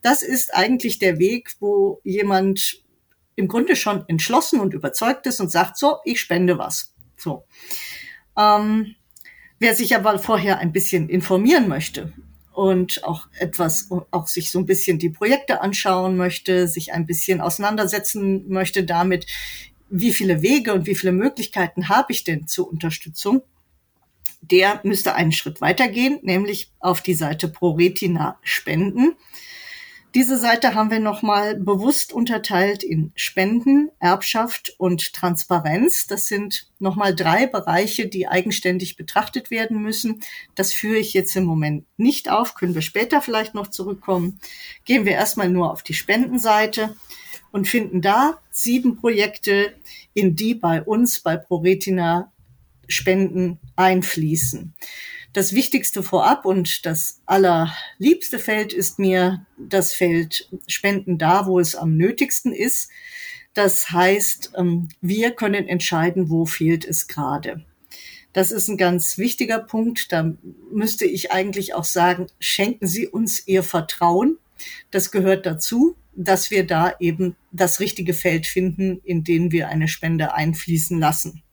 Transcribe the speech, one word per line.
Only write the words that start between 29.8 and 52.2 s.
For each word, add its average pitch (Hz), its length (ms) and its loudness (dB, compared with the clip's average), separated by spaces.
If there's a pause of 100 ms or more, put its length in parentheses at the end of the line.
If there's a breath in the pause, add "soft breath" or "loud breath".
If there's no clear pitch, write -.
Diese 254 220 2
Seite 233 360 2
haben 214 160 2
wir 220 100 0
nochmal 208 560 0
bewusst 202 580 0
unterteilt 214 720 0
in 160 320 -2
Spenden, 240 760 2 (100)
Erbschaft - 800 0
und 180 360 0
Transparenz. 175 920 0
Das 196 200 -4
sind 208 420 -6 (100)
nochmal 196 360 0
drei 175 300 2
Bereiche, 214 600 -2
die 185 200 -4
eigenständig 185 680 -2
betrachtet - 560 -4
werden 226 300 -4
müssen. 214 400 -4 (340 loud breath)
Das 190 160 -2
führe 220 260 -2
ich 214 160 -2
jetzt 185 220 0
im 190 80 2
Moment 151 420 0 (120)
nicht 240 320 0
auf, 226 260 0
können 180 200 -2
wir 156 60 -2
später 240 400 0
vielleicht 220 320 -4
noch 202 140 -6
zurückkommen. 190 720 -4 (460 loud breath)
Gehen 240 200 2
wir 196 80 2
erstmal 208 360 0
nur 180 220 2
auf 160 120 -10
die - 100 -8
Spendenseite 214 1040 0 (560 loud breath)
und 196 160 -2
finden 190 340 0
da 240 380 2 (100)
sieben 240 480 0
Projekte, 202 760 0 (400 loud breath)
in 190 220 2
die 220 200 0
bei 165 260 0
uns 220 380 0
bei 165 180 -2
ProRetina 180 920 0 (560)